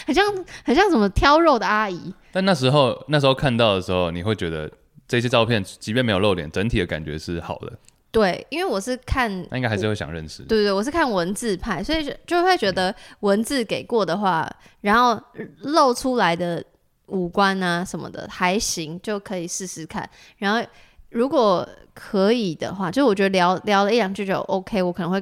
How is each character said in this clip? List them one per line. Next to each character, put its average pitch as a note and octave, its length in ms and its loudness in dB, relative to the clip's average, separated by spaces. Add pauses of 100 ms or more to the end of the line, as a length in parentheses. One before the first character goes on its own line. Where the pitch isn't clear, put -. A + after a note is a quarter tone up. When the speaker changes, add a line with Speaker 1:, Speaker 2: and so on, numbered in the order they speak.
Speaker 1:
很 C4 80 2
像， G4 100 4 (400)
很 C4 100 4
像 G4 140 6
什 E4 80 4
么 G3+ 120 6
挑 D4 300 6
肉 D4+ 200 6
的 F#3+ 80 -2
阿 G#3+ 200 0
姨。 E3 240 -8 (200)
Speaker 2:
但 F#3+ 120 -2
那 F#3+ 120 4
时 B2+ 160 2
候， C#3 380 2
那 D3 100 4
时 C#3 80 4
候 C3+ 60 6
看 C3 220 0
到 A2+ 200 6
的 F#2+ 60 0
时 F#2 100 -4
候， F2+ 180 2
你 F2 140 -6
会 A2 100 0
觉 F#2 160 -4
得 D#2 220 -6 (360)
这 B2 140 0
些 B2 80 0
照 A#2 160 4
片， A2 180 0
即 - 300 -10
便 B2+ 100 0
没 A2+ 80 0
有 F#2 80 2
露 G2+ 140 4
脸， D#2+ 160 -4
整 G2 180 -2
体 A#2 120 0
的 F2 80 0
感 D#2 160 -6
觉 D#2 160 -8
是 E2+ 200 -6
好 - 200 -10
的。 - 140 -12 (360)
Speaker 1:
对， G3+ 400 0
因 C#4+ 80 -8
为 F4+ 80 -4
我 A3+ 160 -4
是 B3+ 240 -6
看 B3 240 -2 (220)
Speaker 2:
那 B2 60 -6
应 C3 40 -4
该 B2 80 -2
还 G#2+ 80 -2
是 G#2+ 100 -2
会 G#2+ 60 0
想 D#2 180 -8
认 D#2+ 160 -8
识。 - 160 -16
Speaker 1:
对， A3 200 0
对， G#3 80 0
我 G3 100 0
是 A#3 80 -4
看 D#4 200 0
文 F#3+ 260 -2
字 G#3+ 220 -4
派， F#3 260 -6
所 C#4+ 100 -2
以 D#4+ 100 -2
就， C#4+ 80 -8 (140)
就 E4+ 180 0
会 F#4 140 4
觉 G3 140 0
得 F#3 220 -2 (260)
文 G#3 240 2
字 C4 220 -2
给 D#3 180 -6
过 A#3 200 0
的 E3+ 140 -2
话， F3+ 320 -2 (320)
然 G3+ 140 2
后 A#3+ 260 4 (380)
露 C#4 340 2
出 B3+ 220 -2
来 F3+ 200 2
的 E3+ 280 -4 (440)
五 F3+ 220 -4
官 F#3+ 320 0
啊 F3 240 -2
什 - 140 -10
么 C#3 100 -12
的 - 220 -12
还 F#3 260 0
行， E3 460 -6
就 G#3 160 -4
可 G3+ 180 -8
以 E3+ 100 -8
试 F#3 200 -8
试 D#3+ 180 -12
看。 - 240 -10 (280)
然 G3 140 -2
后 A3+ 160 -2 (420)
如 A#3 200 0
果 G#3 380 2 (260)
可 G3+ 380 0
以 G#3 240 0
的 - 180 -6
话， F#3 160 -4
就 C4 160 2
我 G#3+ 80 4
觉 G3+ 100 0
得 G3 60 4
聊， F#3 260 4 (100)
聊 G3+ 180 4
了 G3+ 100 2
一 A#3+ 40 2
两 F#3+ 140 0
句 G3 140 -6
就 F#3+ 140 -2
OK， F#3+ 420 -4
我 F3+ 100 0
可 F3+ 120 -6
能 E3 80 -2
会 G3 100 0